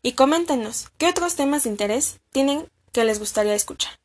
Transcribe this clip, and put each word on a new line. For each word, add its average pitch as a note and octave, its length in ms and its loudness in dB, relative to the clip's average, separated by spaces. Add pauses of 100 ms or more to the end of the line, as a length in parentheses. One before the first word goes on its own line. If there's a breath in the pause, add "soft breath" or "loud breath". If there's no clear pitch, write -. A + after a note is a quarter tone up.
Y B3 120 -2
coméntenos C#4 840 2
qué E4 100 2
otros F4 280 0
temas C#4+ 280 0
de A#3 60 -2
interés G#3 500 -2 (120)
tienen C#4 380 0 (220)
que A3+ 140 2
les G#3+ 140 0
gustaría G#3 360 0
escuchar. - 500 -6